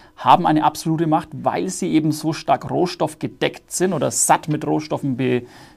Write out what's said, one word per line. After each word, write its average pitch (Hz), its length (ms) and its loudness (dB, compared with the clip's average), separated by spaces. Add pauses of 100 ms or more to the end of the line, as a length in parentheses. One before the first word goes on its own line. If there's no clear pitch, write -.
(160)
haben 151 300 6
eine 156 180 4
absolute 160 420 0
Macht, 156 260 0
weil 131 360 -4
sie 185 240 -4
eben 156 200 4
so 156 200 -4
stark 147 380 -2
rohstoffgedeckt - 1000 -4
sind 185 240 0
oder 139 160 -2
satt - 380 0
mit 151 180 -2
Rohstoffen 147 500 -2
be-, 123 300 0 (300)